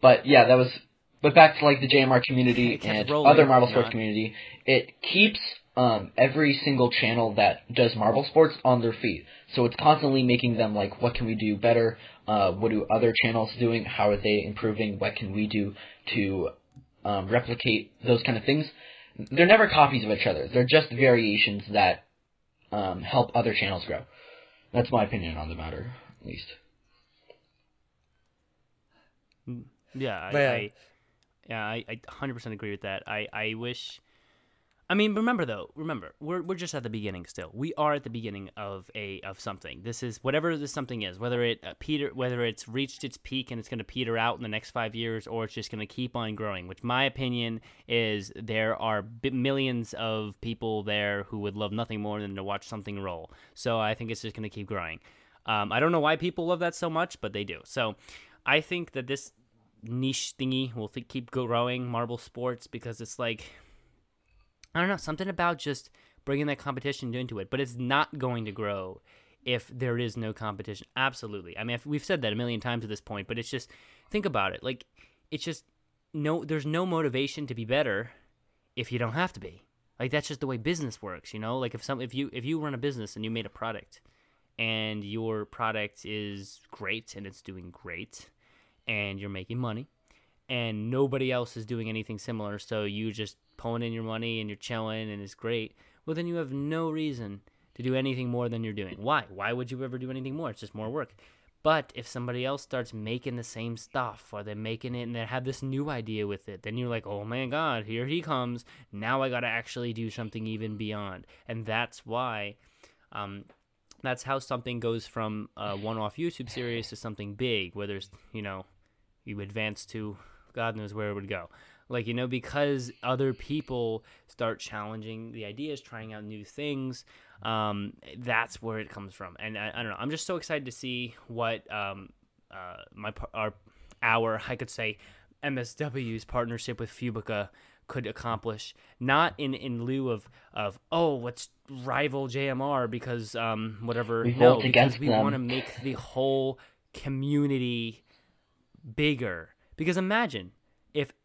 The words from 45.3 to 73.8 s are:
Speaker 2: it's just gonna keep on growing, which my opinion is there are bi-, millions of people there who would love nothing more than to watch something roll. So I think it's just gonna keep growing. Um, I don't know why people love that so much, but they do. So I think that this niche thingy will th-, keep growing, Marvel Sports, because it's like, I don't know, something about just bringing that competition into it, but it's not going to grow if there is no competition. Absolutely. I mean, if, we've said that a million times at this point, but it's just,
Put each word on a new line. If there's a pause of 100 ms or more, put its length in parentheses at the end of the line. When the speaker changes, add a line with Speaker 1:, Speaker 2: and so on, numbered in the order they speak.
Speaker 2:
it's
just
gonna
keep
on
growing,
which
my
opinion (260)
is
there
are
bi-,
millions
of
people
there
who
would
love
nothing
more
than
to
watch
something
roll. (220)
So
I
think
it's
just
gonna
keep
growing. (460)
Um,
I
don't
know
why
people
love
that
so
much,
but
they
do.
So (500)
I
think
that
this (520)
niche
thingy
will
th-,
keep
growing,
Marvel
Sports,
because
it's
like, (1300)
I
don't
know,
something
about
just (360)
bringing
that
competition
into
it,
but
it's
not
going
to
grow (440)
if
there
is
no
competition. (100)
Absolutely.
I
mean,
if,
we've
said
that
a
million
times
at
this
point,
but
it's
just, (400)